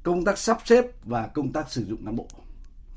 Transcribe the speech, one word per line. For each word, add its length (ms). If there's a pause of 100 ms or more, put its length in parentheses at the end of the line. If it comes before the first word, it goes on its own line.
công 220
tác 120
sắp 280
xếp 200 (180)
và 240
công 260
tác 180
sử 140
dụng 200
cán 100
bộ. 120 (680)